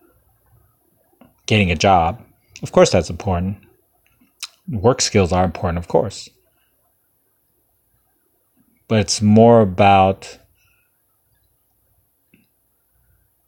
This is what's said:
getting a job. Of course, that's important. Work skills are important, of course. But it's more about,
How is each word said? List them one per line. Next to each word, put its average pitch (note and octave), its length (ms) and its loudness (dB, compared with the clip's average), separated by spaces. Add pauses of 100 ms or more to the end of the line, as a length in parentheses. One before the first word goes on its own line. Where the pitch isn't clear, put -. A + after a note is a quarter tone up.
(1500)
getting G2+ 260 0
a E2 40 -4
job. F2 460 0 (400)
Of - 80 -14
course, F#3 200 2
that's F2 200 -2
important. F#2 480 -8 (1120)
Work A#2 320 -2
skills F#2 320 -2
are F#2 120 0
important, E2+ 340 -6
of F2 100 -10
course. - 400 -4 (2500)
But A2 140 -2
it's - 200 -6
more A2 400 6
about, G2 760 0 (3000)